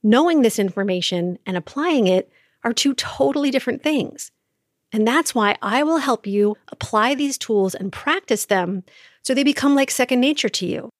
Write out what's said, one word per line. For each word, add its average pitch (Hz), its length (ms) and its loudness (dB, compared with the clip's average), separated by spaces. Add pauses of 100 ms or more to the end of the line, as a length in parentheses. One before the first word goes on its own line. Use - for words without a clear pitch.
Knowing 285 400 4
this 226 180 2
information 180 840 -2
and 185 120 -4
applying 277 500 0
it 185 240 2 (320)
are 233 100 -2
two 277 200 0
totally 277 580 -2
different 254 320 -2
things. - 480 -2 (600)
And 214 160 2
that's 294 260 0
why 208 280 2
I 220 220 0
will 320 140 2
help 269 300 -2
you 208 280 0 (120)
apply 226 480 0
these 277 220 -4
tools 196 360 0
and 185 180 -8
practice 285 540 -2
them 185 380 0 (380)
so - 120 -2
they 277 100 2
become 277 320 2
like 269 140 2
second 247 300 0
nature 269 300 0
to - 160 -4
you. - 240 -6 (100)